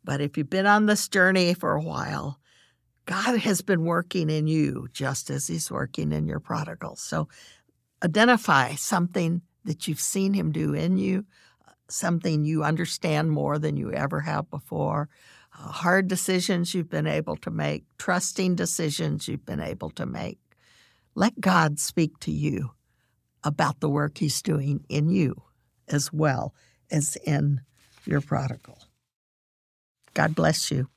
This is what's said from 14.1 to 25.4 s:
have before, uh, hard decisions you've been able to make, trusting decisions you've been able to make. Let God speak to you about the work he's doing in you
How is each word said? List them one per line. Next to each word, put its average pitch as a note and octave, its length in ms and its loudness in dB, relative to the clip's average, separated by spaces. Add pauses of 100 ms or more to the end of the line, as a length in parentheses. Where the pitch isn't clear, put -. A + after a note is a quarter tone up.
have D3+ 280 -4
before, D3+ 640 -4 (420)
uh, - 200 -16
hard F3+ 360 2
decisions F3+ 640 0
you've E3+ 160 -2
been D#3 180 -2
able D#3 300 -2
to - 140 -10
make, D3+ 340 -4 (140)
trusting F3+ 560 0
decisions D#3+ 720 -2
you've D3+ 160 -6
been - 160 -6
able D3+ 300 -8
to - 160 -8
make. - 320 -8 (760)
Let - 240 0
God E3 400 4
speak - 420 -2
to D#3 120 -6
you D3 380 -2 (720)
about D3 360 0
the D3+ 100 0
work D3 260 0
he's D3+ 240 -2
doing C#3+ 480 -2
in D3 220 0
you F3 320 2 (440)